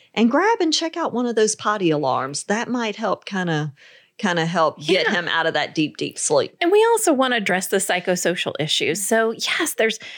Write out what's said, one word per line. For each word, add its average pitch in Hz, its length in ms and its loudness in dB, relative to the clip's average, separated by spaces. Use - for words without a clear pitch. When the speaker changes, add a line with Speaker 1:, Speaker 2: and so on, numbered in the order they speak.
Speaker 1:
and 226 160 4
grab 392 320 2
and 320 100 2
check 330 240 -2
out 330 160 -4
one 240 140 -2
of 240 100 -4
those 214 200 2
potty 208 340 0
alarms. 135 540 -2
That 220 260 -2
might 226 280 -4
help 220 280 -4
kinda, 165 480 -2
kinda 175 300 0
help 165 320 0
get 165 260 2
Speaker 2:
Yeah. - 80 0
Speaker 1:
him 175 140 -2
out 160 180 0
of 160 80 0
that 147 220 -4
deep, 156 200 -2
deep - 220 -8
sleep. - 420 0
Speaker 2:
And 349 120 2
we 415 200 6
also 427 220 2
wanna 254 240 2
address 190 300 0
the 202 100 0
psychosocial 180 840 0
issues. 151 460 -2
So 226 260 2
yes, - 440 -4
there's, 220 240 0